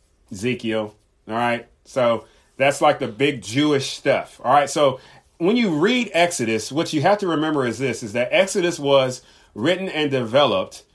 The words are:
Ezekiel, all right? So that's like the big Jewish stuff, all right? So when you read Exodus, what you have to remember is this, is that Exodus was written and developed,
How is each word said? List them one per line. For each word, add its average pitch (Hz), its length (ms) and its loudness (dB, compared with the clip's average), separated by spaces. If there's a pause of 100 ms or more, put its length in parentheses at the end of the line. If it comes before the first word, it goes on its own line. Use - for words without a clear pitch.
(320)
Ezekiel, 110 640 -4 (320)
all 110 80 -6
right? 117 320 -2 (180)
So 117 400 0 (320)
that's 139 240 0
like 147 180 4
the 127 80 -4
big 123 360 -2
Jewish 135 480 0
stuff, - 520 -2
all 120 80 0
right? 143 180 4
So 139 300 2 (380)
when 196 200 2
you 202 180 2
read 220 380 2
Exodus, 160 580 0
what 160 200 -2
you 156 100 0
have 202 180 4
to 190 80 -4
remember 151 400 0
is 113 100 -4
this, 127 240 -4
is 107 120 -10
that 120 180 -2
Exodus 175 480 0
was 135 420 2 (320)
written 180 360 -2
and 147 200 -2
developed, 117 760 0 (120)